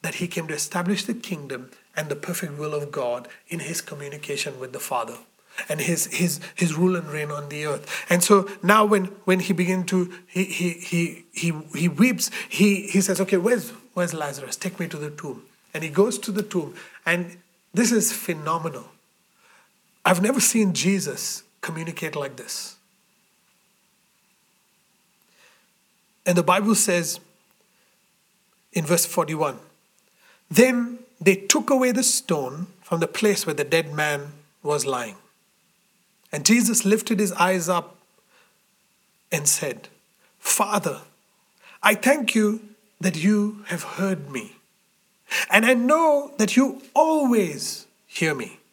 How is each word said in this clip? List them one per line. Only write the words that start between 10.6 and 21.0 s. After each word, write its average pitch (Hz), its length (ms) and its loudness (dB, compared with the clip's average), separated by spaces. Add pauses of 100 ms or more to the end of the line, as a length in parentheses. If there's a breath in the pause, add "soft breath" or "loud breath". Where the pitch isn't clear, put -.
he, - 600 -4
he, 170 180 -2 (240)
he 170 140 2
weeps, 185 420 2 (160 loud breath)
he, 196 400 2
he 196 140 2
says, 185 180 0
"Okay, 190 160 2
where's, 208 360 2 (220)
where's 175 200 -4
Lazarus? 143 420 -8
Take 180 240 -8
me 170 80 -4
to 151 100 -10
the 147 120 -8
tomb." 143 340 -12 (300)
And 160 100 -6
he 160 60 -6
goes 190 300 4
to - 120 -6
the 196 120 -2
tomb. 170 300 -6 (320 loud breath)
And 175 320 0 (360)
this 220 180 4
is 220 220 2
phenomenal. 156 720 -6 (1200 soft breath)
I've 175 160 4
never 240 180 2
seen 202 340 2
Jesus 147 680 -2 (160)